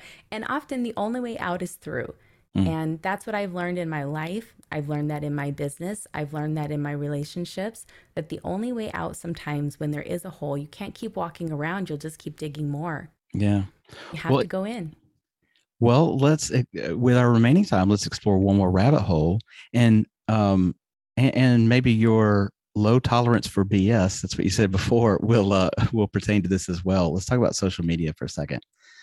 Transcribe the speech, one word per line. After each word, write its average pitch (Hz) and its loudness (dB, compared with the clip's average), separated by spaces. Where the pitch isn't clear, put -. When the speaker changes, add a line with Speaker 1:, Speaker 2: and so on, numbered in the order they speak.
Speaker 1:
And 220 -8
often 269 -4
the 240 -6
only 226 -4
way 240 -6
out 180 -4
is 185 -8
through. - -10
Speaker 2:
Mm. 98 2
Speaker 1:
And 160 -4
that's 190 -6
what 220 -6
I've 202 -4
learned 175 -6
in 170 -4
my 151 -4
life. 156 -8
I've 147 -6
learned 147 -4
that 147 -6
in 147 -4
my 143 -4
business. 147 -8
I've 147 -8
learned 156 -4
that 151 -6
in 151 -4
my 147 -6
relationships, 151 -8
that 160 -10
the 151 -10
only 208 -6
way 220 -8
out - -8
sometimes 147 -8
when 151 -4
there 147 -6
is 175 -8
a 185 -12
hole, 143 -8
you 147 -8
can't - -14
keep 220 -12
walking 170 -8
around. 165 -6
You'll 151 -8
just 156 -14
keep - -14
digging 151 -8
more. 151 -8
Speaker 2:
Yeah. 101 0
Speaker 1:
You 156 -12
have - -4
Speaker 2:
Well, 135 4
Speaker 1:
to 196 -2
go 190 -6
in. 196 -10
Speaker 2:
well, 120 4
let's, 147 2
uh, 123 2
with 123 4
our 123 6
remaining 123 6
time, 98 2
let's 104 2
explore 98 0
one 98 4
more 92 4
rabbit 117 4
hole. 90 0
And, 113 6
um, 98 2
and, 131 2
and 123 4
maybe 123 4
your 110 4
low 107 4
tolerance 120 2
for 98 0
B 98 2
S, 95 2
that's - -6
what 87 -2
you 95 2
said 101 2
before, 107 2
will, 104 4
uh, 92 4
will 107 2
pertain 104 0
to 90 -4
this 92 -2
as 87 -6
well. 92 0
Let's 95 -4
talk 127 0
about - 2
social 90 -2
media 82 -2
for - -10
a - -12
second. 65 -8